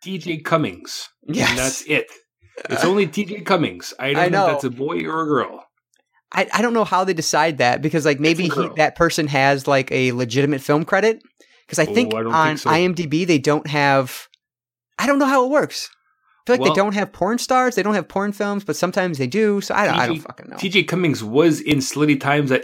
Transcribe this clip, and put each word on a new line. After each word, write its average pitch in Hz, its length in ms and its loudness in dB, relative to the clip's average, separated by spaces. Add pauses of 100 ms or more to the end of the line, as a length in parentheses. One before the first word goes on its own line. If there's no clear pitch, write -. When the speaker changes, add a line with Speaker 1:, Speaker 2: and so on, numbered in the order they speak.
Speaker 1:
T 190 160 -8
J 165 180 -8
Cummings. 147 720 -4 (180)
Speaker 2:
Yes. 170 220 -2
Speaker 1:
And 123 100 -2
that's 131 280 -4
it. 151 180 0 (640)
It's - 140 -2
only 190 240 2
T 208 160 -4
J 196 180 -12
Cummings. 139 580 -2
I 131 120 -6
don't 143 60 -2
Speaker 2:
I 165 60 2
Speaker 1:
think 180 100 2
Speaker 2:
know. 196 140 2
Speaker 1:
that's 147 180 0
a 127 40 -4
boy 151 360 -4
or 160 160 -4
a 156 40 -4
girl. 139 380 -2 (720)
Speaker 2:
I, 185 200 0
I 202 80 0
don't 233 120 0
know 226 100 2
how 185 220 0
they 190 80 0
decide 160 460 0
that, 127 220 2
because, 156 240 0
like, 147 120 4
Speaker 1:
It's - 20 -6
a - 20 -6
Speaker 2:
maybe 165 220 2
he, 175 60 0
Speaker 1:
girl. 143 260 -4
Speaker 2:
that 151 220 2
person 165 300 2
has, 139 380 2
like, 135 280 2
a 131 180 2
legitimate 127 500 0
film 147 220 0
credit. 214 380 0 (480)
'Cause - 100 -2
I 156 100 2
Speaker 1:
Oh, 208 40 -4
Speaker 2:
think 220 200 2
Speaker 1:
I 110 80 -2
don't 113 120 -2
Speaker 2:
on 160 140 4
Speaker 1:
think 151 120 -2
so. - 100 -2
Speaker 2:
I 160 100 4
M 180 140 2
D 170 120 -4
B 151 180 0
they 170 160 4
don't 147 280 0
have, 139 600 0 (720)
I 226 80 -2
don't 277 120 2
know 285 60 2
how 262 200 4
it 254 60 -2
works. 262 380 -2
I - 580 -20
feel 240 80 4
like 247 60 2
Speaker 1:
Well, 190 120 4
Speaker 2:
they - 80 -4
don't 202 140 0
have 202 180 -2
porn 208 240 -2
stars, 254 380 0
they 196 80 2
don't 208 100 0
have 180 160 -2
porn 202 240 -2
films, 202 320 -4
but 151 100 -4
sometimes 180 440 -2
they 131 80 0
do, 202 340 0
so - 120 -6
I 202 120 0
don't, 160 100 0
I 127 120 2
don't 113 80 -2
Speaker 1:
T - 60 -8
J - 60 -16
Speaker 2:
fucking - 220 -18
know. - 80 -16
Speaker 1:
T 190 120 -4
J 175 140 2
Cummings 151 400 0
was 147 380 2
in 151 160 0
Slutty 143 420 0
Times 139 320 0
at 127 120 2